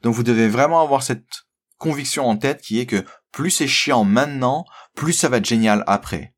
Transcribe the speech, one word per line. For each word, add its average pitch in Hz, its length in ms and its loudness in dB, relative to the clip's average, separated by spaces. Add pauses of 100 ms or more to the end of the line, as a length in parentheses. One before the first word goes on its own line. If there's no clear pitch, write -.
Donc 117 120 0
vous 117 80 -2
devez 113 260 2
vraiment 147 340 2
avoir 139 200 0
cette - 440 -8 (320)
conviction 143 500 -4
en 110 80 2
tête 139 240 -2
qui 107 180 -4
est 123 80 -2
que 104 180 -2 (280)
plus 165 180 -4
c'est 151 180 0
chiant 127 360 2
maintenant, 131 600 0 (300)
plus 156 180 -2
ça 175 160 0
va 123 100 2
être 101 60 -2
génial 110 440 2
après. - 500 -4